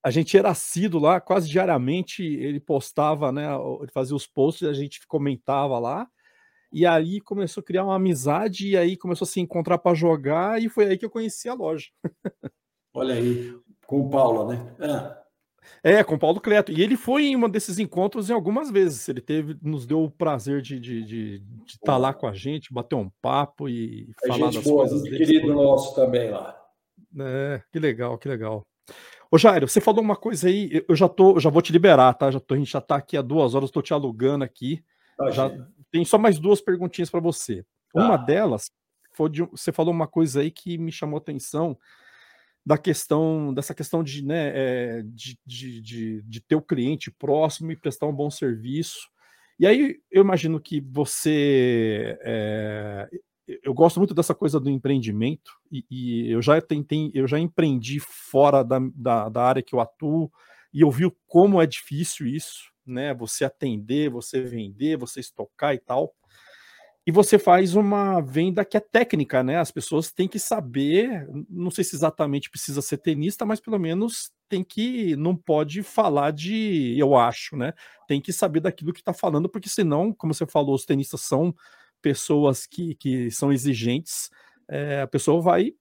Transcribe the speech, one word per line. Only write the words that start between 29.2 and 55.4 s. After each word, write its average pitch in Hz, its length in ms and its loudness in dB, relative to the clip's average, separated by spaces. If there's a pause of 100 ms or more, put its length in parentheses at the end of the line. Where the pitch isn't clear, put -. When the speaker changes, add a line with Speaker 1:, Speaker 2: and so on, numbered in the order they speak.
Speaker 1:
Ô, 165 60 8
Jairo, 170 320 8
você - 120 2
falou 220 220 2
uma 208 140 0
coisa 185 320 -2
aí, 196 220 2
eu, 156 180 -2
eu 165 80 6
já 180 120 6
tô, 190 240 8
eu 175 80 6
já 147 100 4
vou 156 100 6
te 165 120 -4
liberar, 151 420 8
tá? 139 160 0
Já 131 80 -2
tô, - 160 -4
a - 20 0
gente 143 140 -2
já 139 100 -4
tá - 160 -2
aqui 143 200 -6
há 139 60 0
duas 127 320 2
horas, 135 160 0
tô 143 120 -2
te - 100 -4
alugando 135 520 0
aqui. 131 400 -8 (320)
Speaker 2:
Tá, 135 140 -2
Speaker 1:
Já 131 180 0
Speaker 2:
gente. 131 160 -12 (260)
Speaker 1:
tem 170 140 0
só 226 120 4
mais 214 220 4
duas 196 220 2
perguntinhas 180 500 -4
pra 175 100 -2
você. 127 440 -6 (280)
Speaker 2:
Tá. 180 120 2
Speaker 1:
Uma 220 120 4
delas 139 540 0 (420)
foi 156 160 -2
de 151 140 -4
um, 170 60 -4
você - 240 -8
falou 165 200 0
uma 165 140 0
coisa 143 340 0
aí 156 100 -2
que 170 280 -10
me 160 140 -6
chamou 151 240 -8
a 156 40 -6
atenção, 151 560 -6 (880)
da 196 120 4
questão, 156 760 0
dessa 139 180 -6
questão 165 300 -4
de, 143 220 -8
né, 147 280 -4
é, 123 520 -4
de, 117 420 -16
de, 123 340 -16
de, 110 420 -10
de 110 180 -14
ter - 160 0
o 151 60 0
cliente 139 500 -4
próximo 156 580 -2
e 160 60 -8
prestar 147 300 -6
um 151 80 -4
bom 147 140 -4
serviço. 135 800 -6 (480)
E 175 100 4
aí, 262 340 4 (100)
eu 190 120 6
imagino 160 380 2
que 151 200 -6
você, 127 1400 0
é, 107 880 -6 (540)
eu 135 100 -4
gosto 165 260 4
muito 196 140 2
dessa 165 220 0
coisa 151 240 0
do 135 100 -2
empreendimento 131 840 -2 (180)